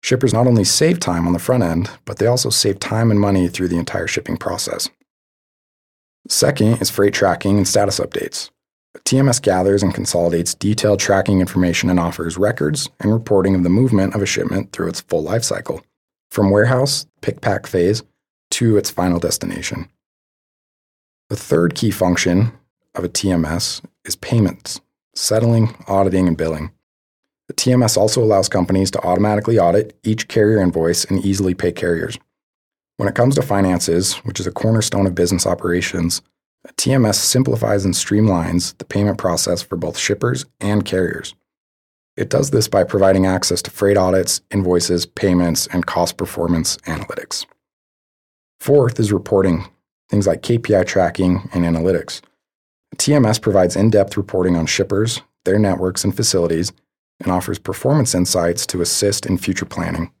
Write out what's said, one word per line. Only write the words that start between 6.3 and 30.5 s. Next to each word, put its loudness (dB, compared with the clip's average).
is -4
freight 2
tracking 0
and 0
status 0
updates. -8
The -20
T 2
M 4
S 2
gathers 2
and 0
consolidates 0
detailed 0
tracking 2
information 0
and 2
offers -4
records -2
and 0
reporting 2
of 2
the 2
movement 2
of -2
a -2
shipment -4
through -6
its -8
full -2
life -2
cycle, -6
from 2
warehouse, 2
pick -6
pack -2
phase, 0
to 2
its 0
final 0
destination. -6
The -8
third 0
key 0
function 0
of -8
a -4
T -2
M 0
S -6
is -8
payments, -2
settling, 2
auditing, 2
and 0
billing. -4
The -12
T 2
M 4
S 2
also 2
allows 2
companies 0
to -6
automatically 0
audit 2
each -2
carrier 4